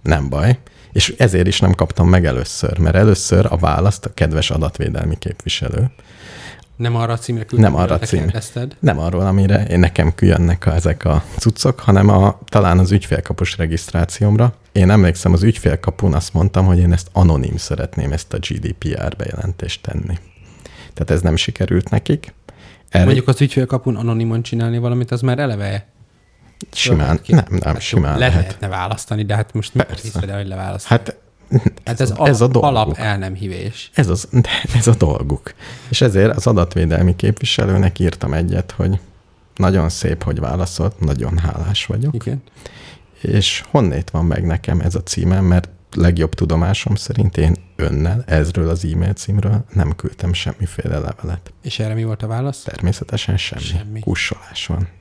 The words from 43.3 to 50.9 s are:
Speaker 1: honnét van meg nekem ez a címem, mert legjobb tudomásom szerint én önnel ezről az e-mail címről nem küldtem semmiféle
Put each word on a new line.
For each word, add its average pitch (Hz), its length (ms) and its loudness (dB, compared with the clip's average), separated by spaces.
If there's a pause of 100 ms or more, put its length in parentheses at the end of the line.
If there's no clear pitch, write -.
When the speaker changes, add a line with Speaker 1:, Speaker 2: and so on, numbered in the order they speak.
Speaker 1:
honnét 87 400 0
van 82 160 -2
meg 80 200 0
nekem 82 340 -2
ez 87 160 -2
a - 80 -4
címem, 92 420 0
mert 90 240 2 (260)
legjobb 85 380 2
tudomásom 87 600 0
szerint - 420 -2
én 80 180 4 (200)
önnel 78 520 -2
ezről 82 420 0
az 85 160 -2
e-mail 85 280 -2
címről 104 600 -2
nem 80 220 0
küldtem - 380 -6
semmiféle - 640 -6